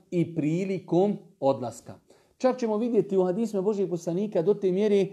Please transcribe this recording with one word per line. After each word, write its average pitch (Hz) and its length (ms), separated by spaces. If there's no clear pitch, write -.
i 165 240
prilikom 175 840
odlaska. 120 540
Čak 254 200
ćemo 220 180
vidjeti 214 400
u 185 80
hadisima 196 380
Božijeg 196 280
poslanika 175 520
do 202 120
te 202 180
mjere 202 400